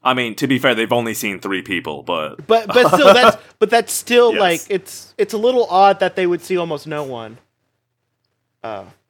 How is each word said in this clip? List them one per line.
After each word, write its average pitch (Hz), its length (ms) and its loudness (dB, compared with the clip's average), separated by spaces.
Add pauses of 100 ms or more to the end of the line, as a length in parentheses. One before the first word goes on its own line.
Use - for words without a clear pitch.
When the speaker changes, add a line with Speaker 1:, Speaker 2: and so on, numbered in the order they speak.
Speaker 1:
I 127 120 0
mean, 120 200 -4
to 131 140 -4
be 127 100 0
fair, 131 160 2
they've 110 180 -2
only 117 220 -2
seen 101 240 -8
three 95 240 -6
people, 78 400 -8
but 78 460 -8
Speaker 2:
But, 226 180 0
but 240 260 2
still, 285 220 6
that's, 240 220 4 (120)
Speaker 1:
<laughs> - 120 -20
Speaker 2:
but 214 100 2
that's 233 220 0
still, 240 400 2
Speaker 1:
Yes. 214 80 -2
Speaker 2:
like, 175 280 2
it's, - 480 -10
it's 208 160 -2
a 220 60 -6
little 240 280 0
odd 190 340 4
that 185 160 -2
they 185 100 -2
would 175 160 -2
see 185 140 -4
almost 160 320 -6
no 151 160 -8
one. 117 340 -12 (1200)
Uh. 101 220 -10 (260)